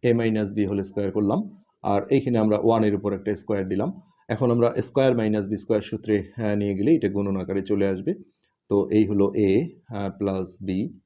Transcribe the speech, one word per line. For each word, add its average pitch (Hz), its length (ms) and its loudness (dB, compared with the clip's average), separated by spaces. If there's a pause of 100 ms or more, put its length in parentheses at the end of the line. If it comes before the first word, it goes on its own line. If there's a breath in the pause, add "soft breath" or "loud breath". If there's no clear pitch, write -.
a 120 80 4
minus 110 420 0
b 104 40 -4
whole 101 240 0
square 98 280 -4
করলাম, 107 520 -2 (200)
আর 101 280 0
এইখানে 135 280 2
আমরা 107 240 2
ওয়ান 113 220 4
এর 104 100 2
উপর 101 180 -2
একটা 101 220 -4
স্কয়ার 98 340 -4
দিলাম। 107 320 -4 (280 soft breath)
এখন 120 220 0
আমরা 120 260 2
square 127 420 2
minus 107 300 0
বি 104 80 -4
স্কয়ার 107 240 0
সূত্রে, 104 560 -2
আহ, 107 180 -2
নিয়ে 101 200 0
গেলে 104 200 2
এটা 117 140 0
গুণন 98 280 -2
আকারে 95 260 -4
চলে 98 260 0
আসবে। 98 260 -2 (540 soft breath)
তো 101 220 2
এই 107 160 4
হলো 101 300 2
a, 104 280 4 (300)
আহ, 101 280 -6
plus 95 460 -4
b 95 200 -2 (180)